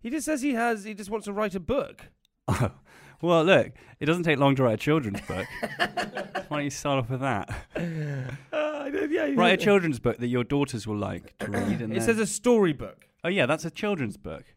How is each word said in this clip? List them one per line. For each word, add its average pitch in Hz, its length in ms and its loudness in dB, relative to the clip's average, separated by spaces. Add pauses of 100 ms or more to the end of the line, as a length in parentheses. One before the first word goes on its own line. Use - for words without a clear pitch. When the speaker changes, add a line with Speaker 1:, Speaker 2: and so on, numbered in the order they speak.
Speaker 1:
he 233 80 -10
just 285 160 -4
says 294 160 -2
he 277 140 0
has, 226 280 0
he 214 100 -12
just 196 160 -14
wants 202 180 -6
to 202 60 -8
write 202 220 -2
a 185 60 -4
book. - 480 -4 (380)
Speaker 2:
<laughs> - 20 -6
Oh, 107 220 0 (500)
well, 165 240 4
look, 139 260 6 (300)
it 139 40 -2
doesn't 170 180 2
take 156 140 4
long 139 200 6
to 135 60 4
write 117 100 4
a 110 40 0
children's 131 440 0
book. 92 260 -6 (140)
Speaker 1:
<laughs> - 160 -8
Speaker 2:
Why - 720 -6
don't 147 160 -2
you 143 40 -2
start 135 300 -2
off 117 100 -4
with 131 120 -4
that? 120 280 -2 (240)
Speaker 1:
Uh, - 80 -4 (720)
I 302 360 -4
don't, 302 200 -2
yeah, 320 180 0
he 277 80 0
Speaker 2:
Write 180 120 6
a 175 60 6
Speaker 1:
said 185 80 2
Speaker 2:
children's 175 380 4
book 117 180 0
that 120 100 -4
your 123 160 0
daughters 135 420 -2
will 107 120 -4
like 95 420 -6
to - 100 -6
read. - 320 -2
And - 120 -4
Speaker 1:
It - 60 2
Speaker 2:
then - 20 0
Speaker 1:
says 226 180 2
a 214 80 2
storybook. 180 800 2 (160)
Speaker 2:
Oh, 165 60 0
yeah, 185 160 4
that's 294 180 0
a 165 80 -6
children's 170 460 -2
book. 78 260 -12 (140)